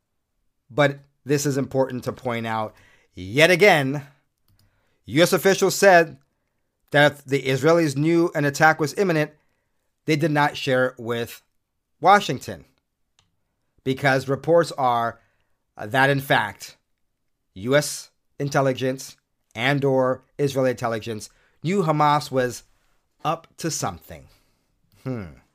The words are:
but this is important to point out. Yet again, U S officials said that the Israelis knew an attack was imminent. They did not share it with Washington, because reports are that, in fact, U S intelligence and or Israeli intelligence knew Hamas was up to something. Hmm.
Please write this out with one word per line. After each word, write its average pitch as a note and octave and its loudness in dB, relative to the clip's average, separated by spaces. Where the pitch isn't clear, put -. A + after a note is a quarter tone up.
but C#3 0
this C#3+ 0
is C#3 0
important C3 -2
to A#2+ -6
point A#2 -6
out. A2 -6
Yet B2 2
again, D3+ 2
U B2+ 0
S F3 4
officials F#3 2
said E3+ 4
that C#3+ 2
the C3 -2
Israelis C3+ 2
knew E3+ 2
an D3 -2
attack D#3 2
was D3+ -4
imminent. D#3+ 0
They D#3 0
did D3+ 0
not D3 0
share B2+ 0
it B2 -8
with A#2 -8
Washington, D#3+ 2
because C3+ 0
reports D#3+ 0
are A#2 -2
that, C3 2
in C#3 0
fact, A#2+ -4
U A#2 -2
S - -2
intelligence C3+ -2
and C3+ -2
or C3 0
Israeli C3+ 0
intelligence A2+ -8
knew F#3 -2
Hamas D3 0
was B2 -4
up D#3+ -6
to E3 -6
something. F2 -10
Hmm. A#2 -8